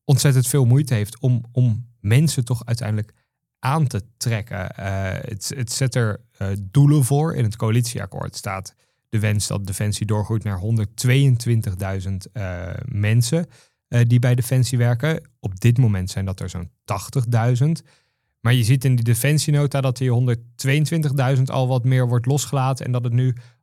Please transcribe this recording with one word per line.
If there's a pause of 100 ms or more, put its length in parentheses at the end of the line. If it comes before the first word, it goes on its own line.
ontzettend
veel
moeite
heeft
om,
om (120)
mensen
toch
uiteindelijk (460)
aan
te (160)
trekken.
Eh,
het,
het
zet
er, (160)
eh, (140)
doelen
voor.
In
het
coalitieakkoord
staat (340)
de
wens
dat
Defensie
doorgroeit
naar
honderdtweeëntwintigduizend,
eh, (160)
mensen, (400)
eh,
die
bij
Defensie
werken. (100)
Op
dit
moment
zijn
dat
er
zo'n (160)
tachtigduizend. (560)
Maar
je
ziet
in
die
defensienota
dat
die
honderdtweeëntwintigduizend
al
wat
meer
wordt
losgelaten
en
dat
het
nu (280)